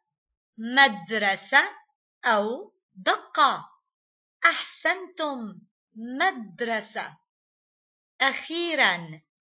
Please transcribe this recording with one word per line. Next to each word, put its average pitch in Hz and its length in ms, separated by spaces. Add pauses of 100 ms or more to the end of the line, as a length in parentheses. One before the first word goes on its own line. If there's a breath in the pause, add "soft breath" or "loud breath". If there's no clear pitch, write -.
(580)
مدرسة، 226 1200 (480)
أو 233 500 (200)
دق؟ 311 460 (1040)
أحسنتم، 302 1160 (360)
مدرسة. 226 1200 (1000)
أخيرا، 254 1000 (200)